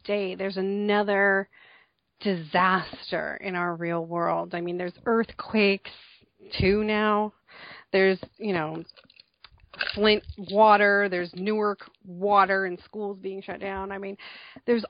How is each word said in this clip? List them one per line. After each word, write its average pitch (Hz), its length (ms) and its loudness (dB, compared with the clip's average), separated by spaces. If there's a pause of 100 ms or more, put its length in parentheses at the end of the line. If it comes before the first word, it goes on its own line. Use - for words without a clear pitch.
day 202 300 -4
there's 190 240 -6
another 202 920 2 (720)
disaster 175 1200 0
in 185 120 -6
our 175 200 -2
real 170 300 -4
world. 170 500 -2
I 170 60 -4
mean, 175 180 -4
there's 180 140 -6 (140)
earthquakes, 214 840 0 (680)
two 202 260 4
now. 214 480 0 (600)
There's, 190 260 4 (200)
you 208 140 -4
know, 160 320 -4 (1080)
Flint 214 280 2 (280)
water, 202 600 6
there's 175 240 -4
Newark 208 460 -2 (240)
water 190 640 2
and 180 180 -6
schools 202 380 -10
being 190 180 -10
shut 190 200 -12
down. 196 300 -8
I 196 80 -8
mean, 196 180 -10 (500)
there's 233 240 2